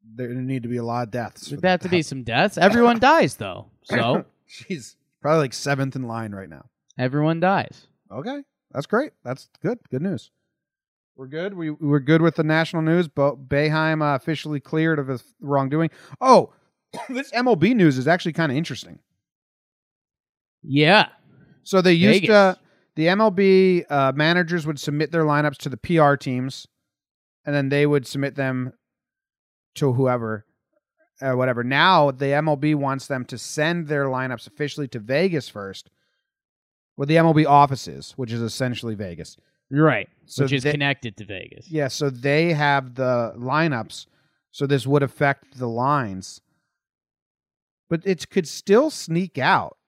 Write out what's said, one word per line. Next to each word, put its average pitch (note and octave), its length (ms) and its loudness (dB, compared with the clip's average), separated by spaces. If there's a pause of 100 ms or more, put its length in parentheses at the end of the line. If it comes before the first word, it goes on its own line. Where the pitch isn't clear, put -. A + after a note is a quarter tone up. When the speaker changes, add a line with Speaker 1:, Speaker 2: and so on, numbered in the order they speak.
(160)
Speaker 1:
There B2 140 -8
need B2+ 340 -6
to A#2 40 -8
be B2 100 -4
a A#2 60 -4
lot A#2 200 -4
of G#2 80 -14
deaths A#2 320 -10
for - 60 -14
Speaker 2:
There'd C#3+ 140 -6
have F#3 140 2
Speaker 1:
that - 60 -8
Speaker 2:
to F#3 40 -6
be F3 100 2
Speaker 1:
happen. D#3+ 100 0
Speaker 2:
some C3+ 160 -10
deaths. C3 340 0
Everyone A#3 400 4
Speaker 1:
<laughs> - 0 -
Speaker 2:
dies, B3+ 380 4
though. G2 300 -10 (180)
So C3 400 -2 (120)
Speaker 1:
<laughs> - 100 -20
She's - 500 -14 (260)
probably, D3+ 200 2
like, B2+ 120 -4
seventh C#3 400 -4
in C3 140 -8
line A2+ 240 -8
right F#2+ 160 -14
now. D#2 220 -20 (280)
Speaker 2:
Everyone D3 400 0
dies. F3+ 480 -2 (240)
Speaker 1:
Okay. G#3+ 320 -10 (300)
That's C3+ 140 -8
great. C4 260 -2 (100)
That's B2 260 -12 (140)
good. D#3+ 160 -4 (140)
Good C3 100 -4
news. F3+ 300 -8 (840)
We're C3+ 100 -16
good. E3+ 280 -8
We, E3 160 -6
we're D3 280 0
good D3+ 240 4
with E3 140 2
the D#3+ 80 0
national D#3+ 380 0
news. E3 260 2
Bo-, C#3 280 0
Boeheim, D#3 640 0
uh, D3 120 2
officially D3 460 -6
cleared D#3+ 400 0
of C3 80 -6
his B2+ 160 -6 (160)
wrongdoing. C#3+ 500 0 (300)
Oh, A3+ 320 6 (280)
<coughs> - 280 -16
this C4+ 240 -8
M B3 160 0
L A3+ 80 4
B F#3+ 180 4
news D#3+ 240 6
is B2+ 80 -2
actually E3+ 280 0
kinda D#3 200 0
interesting. C3 460 -8 (1600)
Speaker 2:
Yeah. D3+ 460 4 (560)
Speaker 1:
So F#3+ 180 2
they F3 120 6
used G3 260 6
Speaker 2:
Vegas. E3 80 -2
Speaker 1:
to, G3+ 320 6 (340)
the D#3 140 0
M G3 120 2
L A3 120 4
B, F#3+ 580 4
uh, C#3 240 2
managers E3 500 0
would D3+ 140 -6
submit D3 320 -4
their E3 140 0
lineups D3 340 0
to - 100 -8
the B2+ 80 -8
P E3+ 220 -2
R C#3+ 180 6
teams, C3 520 -8 (760)
and C#3+ 80 -6
then C#3+ 160 0
they C#3+ 160 2
would D3 220 2
submit C#3 300 -6
them B2+ 380 -4 (1000)
to C#3 200 0
whoever, A#2+ 520 -2 (760)
uh, C3+ 120 -2
whatever. B2 320 -2
Now D3 480 2
the C#3 200 -4
M D3+ 140 0
L D3+ 80 0
B D3+ 220 0
wants C3+ 320 -4
them B2+ 160 -6
to A#2+ 140 -14
send D#3+ 500 -4
their C#3+ 160 -2
lineups C3 420 -6
officially D3 400 -8
to A#2+ 140 -10
Vegas C#3+ 480 -2
first, G2 420 -14 (1040)
where C#3 120 -6
the D#3 120 4
M E3 80 6
L D#3+ 80 6
B D3+ 100 6
office C#3+ 440 4
is, C#2+ 240 -16
which A#2+ 180 -8
is A#2 100 -4
essentially A#2 540 -6
Vegas. F2 420 -12 (340)
Speaker 2:
Right. C3+ 380 2 (160)
Speaker 1:
So - 200 -4
Speaker 2:
Which C3 80 -2
is C3+ 100 -2
Speaker 1:
they D3 100 0
Speaker 2:
connected C#3 460 -4
to G2+ 80 -16
Vegas. F#2+ 440 -16
Speaker 1:
Yeah, D3+ 180 -2
so C#3+ 220 -4
they C#3+ 440 0
have C#3 400 0
the A#2+ 420 -2
lineups, C3 720 -4 (440)
so - 160 -4
this C#3 200 0
would C#3 160 4
affect C#3 560 -4
the B2+ 80 -6
lines. A#2 720 -4 (1500)
But E3 160 -4
it F#3 240 -4
could F3+ 180 -2
still B3 420 2
sneak E3+ 480 -6
out. B2+ 380 0 (120)